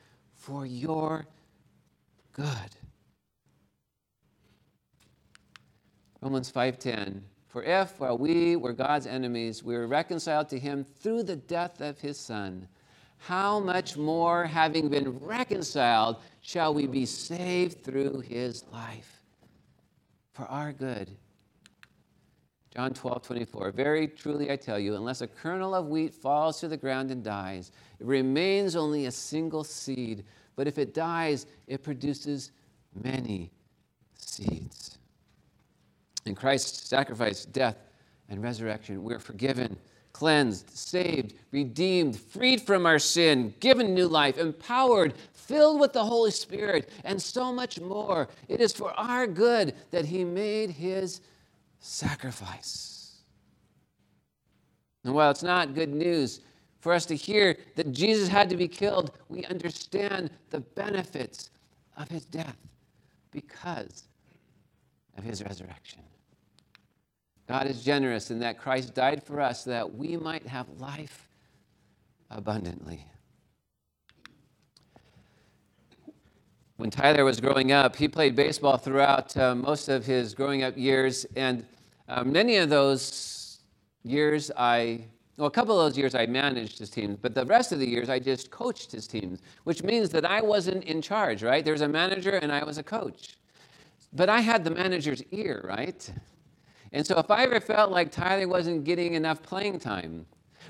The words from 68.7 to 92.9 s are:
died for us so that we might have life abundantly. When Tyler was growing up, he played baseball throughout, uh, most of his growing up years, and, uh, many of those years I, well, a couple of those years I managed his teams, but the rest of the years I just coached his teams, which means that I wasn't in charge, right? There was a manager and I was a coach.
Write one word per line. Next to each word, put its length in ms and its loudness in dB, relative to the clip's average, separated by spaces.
died 280 2
for 180 -8
us 240 -2
so 60 -6
that 240 -4
we 240 -6
might 280 -8
have 220 -10
life 520 -14
abundantly. 760 -8
When 140 -4
Tyler 360 6
was 160 4
growing 300 6
up, 240 6
he 120 2
played 260 4
baseball 440 4
throughout, 580 4
uh, 180 4
most 360 -2
of 160 0
his 260 0
growing 300 -2
up 160 -2
years, 480 2
and, 300 -2
uh, 160 -2
many 320 4
of 140 4
those 880 2
years 540 0
I, 480 2
well, 120 2
a 20 0
couple 280 4
of 60 8
those 140 2
years 160 2
I 100 4
managed 540 -2
his 100 -12
teams, 320 -6
but 140 -2
the 100 0
rest 280 4
of 80 -2
the 60 0
years 220 -2
I 100 0
just 320 -4
coached 420 -8
his 140 -12
teams, 360 -8
which 180 -2
means 280 2
that 140 2
I 160 2
wasn't 440 2
in 180 -2
charge, 400 0
right? 200 4
There 120 2
was 80 0
a 60 2
manager 480 0
and 140 0
I 140 0
was 140 -8
a 40 -8
coach. 540 -8